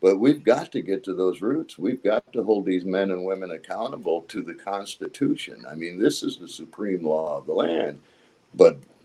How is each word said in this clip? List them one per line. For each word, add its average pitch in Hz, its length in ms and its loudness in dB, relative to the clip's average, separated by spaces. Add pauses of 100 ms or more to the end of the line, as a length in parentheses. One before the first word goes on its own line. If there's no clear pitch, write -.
But 95 180 6
we've 143 240 4
got 143 280 2
to 104 100 -4
get 95 240 -4
to 95 80 -4
those 90 280 0
roots. 139 360 -4
We've 92 260 -2
got 107 300 0
to 117 100 -2
hold 101 220 2
these 92 200 0
men 95 260 0
and 90 120 -4
women 95 280 -4
accountable 85 720 -4
to - 180 -10
the 82 140 -10
Constitution. 98 1120 -6
I 76 60 -12
mean, 87 240 -10
this - 240 -2
is - 160 -6
the 87 80 -18
supreme 87 580 -8
law 78 320 -2
of 78 80 -12
the 73 80 -4
land. 78 460 -2 (560)
But, 78 240 8 (260)